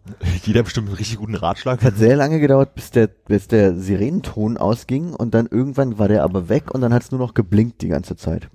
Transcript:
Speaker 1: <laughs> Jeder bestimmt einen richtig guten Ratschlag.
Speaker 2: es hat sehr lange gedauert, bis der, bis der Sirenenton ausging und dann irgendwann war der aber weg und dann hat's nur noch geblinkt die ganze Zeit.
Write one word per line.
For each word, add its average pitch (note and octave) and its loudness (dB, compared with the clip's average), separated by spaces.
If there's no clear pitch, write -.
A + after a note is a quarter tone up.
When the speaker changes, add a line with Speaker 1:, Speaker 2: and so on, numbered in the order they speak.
Speaker 1:
<laughs> F2+ -2
Jeder A2 2
bestimmt G#2+ -6
einen G2 -8
richtig G#2+ -8
guten G#2+ -8
Ratschlag. G2+ -4
Speaker 2:
es - 2
hat A2+ 2
sehr A2 6
lange D3 2
gedauert, C3+ 4
bis - -16
der, A2+ 4
bis - -2
der G2+ 4
Sirenenton G#2 -4
ausging C3 -4
und A2+ -2
dann A#2 2
irgendwann B2+ -2
war G#2+ 2
der G#2 4
aber F2+ -2
weg B2+ -2
und C3 -4
dann A#2+ 2
hat's A#2+ 0
nur C3 -4
noch B2 -6
geblinkt G#2 0
die F2+ -4
ganze E2+ -4
Zeit. - -6